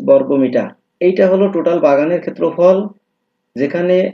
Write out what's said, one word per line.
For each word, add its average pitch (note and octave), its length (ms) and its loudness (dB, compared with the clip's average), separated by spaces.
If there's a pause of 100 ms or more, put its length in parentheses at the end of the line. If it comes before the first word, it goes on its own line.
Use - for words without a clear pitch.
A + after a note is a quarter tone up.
বর্গ C3+ 320 2
মিটার। B2 320 -2 (320)
এইটা F#3 280 2
হলো F#3+ 240 2
টোটাল E3+ 280 -2
বাগানের D3+ 400 0
ক্ষেত্রফল, F3 560 0 (800)
যেখানে E3+ 400 -2 (180)